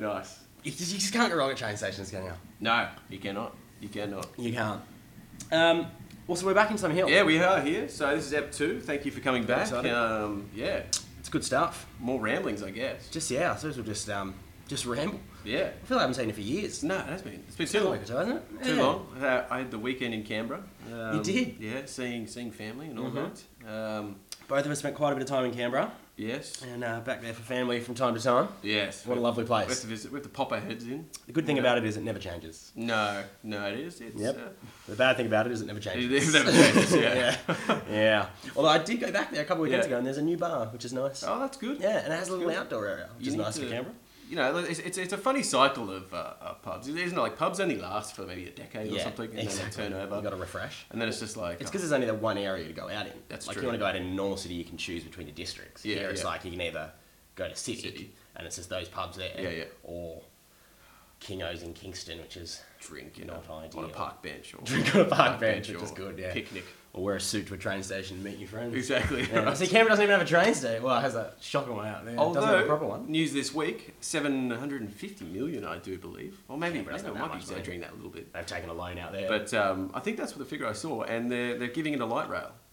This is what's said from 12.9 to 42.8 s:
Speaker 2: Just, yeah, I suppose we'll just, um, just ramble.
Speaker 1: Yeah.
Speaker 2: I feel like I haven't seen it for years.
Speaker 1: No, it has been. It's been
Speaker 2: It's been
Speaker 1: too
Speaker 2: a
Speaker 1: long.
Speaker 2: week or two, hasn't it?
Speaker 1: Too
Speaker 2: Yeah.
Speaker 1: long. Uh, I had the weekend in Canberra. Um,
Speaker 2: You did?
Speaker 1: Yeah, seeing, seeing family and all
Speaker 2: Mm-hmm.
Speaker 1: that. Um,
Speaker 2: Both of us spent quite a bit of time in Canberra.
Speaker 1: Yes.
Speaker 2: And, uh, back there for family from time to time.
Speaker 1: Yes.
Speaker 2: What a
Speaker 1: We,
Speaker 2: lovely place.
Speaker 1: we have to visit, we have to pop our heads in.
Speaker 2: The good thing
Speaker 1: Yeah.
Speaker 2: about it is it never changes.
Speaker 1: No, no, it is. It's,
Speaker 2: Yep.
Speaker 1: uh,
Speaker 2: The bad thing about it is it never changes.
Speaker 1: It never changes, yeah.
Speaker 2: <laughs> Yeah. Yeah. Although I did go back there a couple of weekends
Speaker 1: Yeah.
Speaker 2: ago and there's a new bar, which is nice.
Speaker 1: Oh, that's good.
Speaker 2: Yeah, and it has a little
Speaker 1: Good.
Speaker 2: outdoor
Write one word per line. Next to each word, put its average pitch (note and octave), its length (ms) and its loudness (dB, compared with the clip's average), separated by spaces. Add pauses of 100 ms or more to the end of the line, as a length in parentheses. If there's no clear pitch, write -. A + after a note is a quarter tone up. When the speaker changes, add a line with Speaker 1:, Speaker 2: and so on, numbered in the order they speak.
Speaker 2:
Just, - 220 -4
yeah, C3+ 220 2
I G#2 40 -2
suppose C#3 200 -4
we'll A#2 100 -6
just, G#2 240 -4
um, G2 240 -4 (320)
just C3+ 180 -4
ramble. C3 360 -2 (240)
Speaker 1:
Yeah. A#2+ 160 0 (220)
Speaker 2:
I - 40 -16
feel B3+ 100 2
like - 20 6
I - 100 4
haven't B2+ 60 0
seen A#2+ 140 0
it G#2 60 -2
for G#2 80 -6
years. E3+ 400 -2
Speaker 1:
No, F3 160 2
it C#3 80 -4
has - 160 -6
been. G#2+ 120 -10 (140)
It's - 80 -16
been E3 80 0
Speaker 2:
It's - 80 -2
been G#3 80 4
Speaker 1:
too G3+ 60 6
Speaker 2:
a - 20 6
Speaker 1:
long. - 40 2
Speaker 2:
week G2 100 -2
or G2 40 -10
two, A#2 100 -4
hasn't G#3 200 0 (240)
it? B3+ 40 -4
Speaker 1:
Too B3+ 120 2
Speaker 2:
Yeah. - 60 6
Speaker 1:
long. C#3 240 4 (120)
Uh, C3 300 2
I B2+ 100 -2
had B2+ 120 -6
the A2+ 80 -6
weekend B2 340 -2
in G#2+ 120 -2
Canberra. A#2 380 -4 (300)
Um, A2+ 240 -2
Speaker 2:
You - 60 0
did? B3 360 0
Speaker 1:
Yeah, A2 280 -4
seeing, A#2+ 400 -4
seeing A#2+ 240 -8
family A2+ 380 -8
and C#3 100 -10
all B2+ 80 -2
Speaker 2:
Mm-hmm. C#3 580 -6
Speaker 1:
that. A2 340 -4
Um, G#2 180 -6 (300)
Speaker 2:
Both C#3 200 2
of D3 60 0
us C#3+ 80 -2
spent C#3+ 140 -2
quite C#3+ 180 2
a - 20 2
bit C3 80 -2
of C3 60 -6
time C3+ 180 2
in A#2 80 0
Canberra. B2 360 2 (260)
Speaker 1:
Yes. A#2 460 -6
Speaker 2:
And, A#2+ 220 -8
uh, A#2 160 -2
back A#2 220 -4
there A#2 100 -6
for A#2 100 -10
family B2 380 0
from A#2+ 140 -6
time A#2+ 200 2
to A2+ 60 -2
time. B2+ 280 6 (140)
Speaker 1:
Yes. G#2 440 0
Speaker 2:
What B2 100 2
a B2 40 2
Speaker 1:
We, A#2+ 40 2
Speaker 2:
lovely A#2+ 200 2
place. A2 240 4
Speaker 1:
we B2 40 0
have B2+ 100 -2
to - 40 -10
visit, A2 240 -8
we C#3 60 -8
have C#3+ 80 -8
to A2+ 40 -10
pop C3 240 -2
our A2+ 80 0
heads A2+ 240 -6
in. C#3 220 -8 (200)
Speaker 2:
The A#2+ 60 -14
good D#3+ 140 2
thing D3 100 4
Speaker 1:
Yeah. C3+ 60 4
Speaker 2:
about A#2+ 160 6
it A#2 60 2
is G#2+ 120 0
it G#2 60 -4
never G#2+ 160 -2
changes. E2+ 560 -10
Speaker 1:
No, G#2+ 480 0 (220)
no, G#2 240 -4
it G#2 100 -4
is. E3+ 240 -8
It's, A2 180 -8
Speaker 2:
Yep. A#2+ 160 0
Speaker 1:
uh, A#2+ 40 -10 (480)
Speaker 2:
The G#2 80 -8
bad B2+ 200 6
thing B2 100 2
about A2 200 6
it A#2+ 60 0
is A2+ 100 -2
it - 40 -4
never G#2+ 140 -6
changes. B2 540 4
Speaker 1:
It C#3+ 100 8
never - 80 4
changes, - 420 10
yeah. B2 420 6 (120)
Speaker 2:
<laughs> - 200 -2
Yeah. A3+ 120 4 (100)
Yeah. G#2+ 360 6 (300)
Although C#3+ 140 8
I D#3+ 80 8
did G#3 220 0
go - 120 -2
back - 180 0
there E3 120 0
a D3 40 -4
couple E3 180 2
of D3+ 60 2
weekends B2 160 4
Speaker 1:
Yeah. - 60 0
Speaker 2:
ago A#2+ 60 4
and B2 80 0
there's C3+ 120 0
a D3 40 0
new E3+ 140 2
bar, E3 360 0
which A#2+ 120 -8
is B2 80 -6
nice. C3+ 340 -2
Speaker 1:
Oh, - 120 0
that's C4+ 180 -2
good. C4+ 240 -4
Speaker 2:
Yeah, G3 240 4
and D3+ 80 0
it D#3+ 60 0
has F3+ 100 -4
a F#3 40 -4
little F3 160 0
Speaker 1:
Good. D#3+ 100 2
Speaker 2:
outdoor A#2+ 280 -2